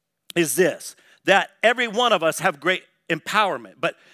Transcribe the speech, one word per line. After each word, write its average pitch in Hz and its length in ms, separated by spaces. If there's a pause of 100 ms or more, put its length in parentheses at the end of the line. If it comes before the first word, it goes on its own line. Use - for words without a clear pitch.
(360)
is 165 200
this, 151 400 (300)
that 180 240 (120)
every 240 260
one 226 260
of 170 100
us 160 160
have 156 200
great 170 240 (260)
empowerment, 170 680
but - 160 (180)